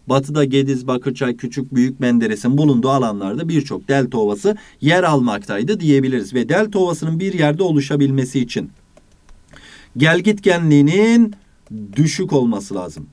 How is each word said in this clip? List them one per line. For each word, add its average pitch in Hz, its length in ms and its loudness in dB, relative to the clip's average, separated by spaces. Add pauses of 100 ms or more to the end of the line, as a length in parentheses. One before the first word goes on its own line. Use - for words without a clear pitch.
batıda 139 380 0
Gediz, 135 420 0
Bakırçay, 127 500 -4
Küçük 127 380 -8
Büyük 131 260 0
Menderes'in 120 580 0
bulunduğu 131 320 4
alanlarda 113 580 -2
birçok 139 400 -4
delta 135 300 0
ovası 107 380 0 (240)
yer 170 220 2
almaktaydı 123 760 -2
diyebiliriz. 131 540 0
Ve 117 140 -2
delta 208 300 -2
ovasının 165 420 -2
bir 190 180 -4
yerde 151 240 2
oluşabilmesi 139 800 0
için - 300 -6 (1300)
gelgitgenliğinin 175 1400 4 (600)
düşük 156 360 0
olması 113 420 0
lazım. 85 380 -10